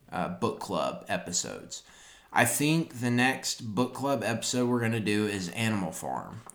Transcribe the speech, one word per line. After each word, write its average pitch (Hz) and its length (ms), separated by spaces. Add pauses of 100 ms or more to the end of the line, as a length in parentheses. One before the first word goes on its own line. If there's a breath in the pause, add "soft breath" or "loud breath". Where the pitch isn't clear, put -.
(120)
uh, 87 160
book 117 320
club 73 480
episodes. 87 720 (500 loud breath)
I 120 120
think 147 560
the 120 100
next 120 640
book 127 200
club 135 300
episode 120 440
we're 123 120
gonna 113 200
do 104 260
is 98 240
Animal 107 420
Farm, 65 480 (140)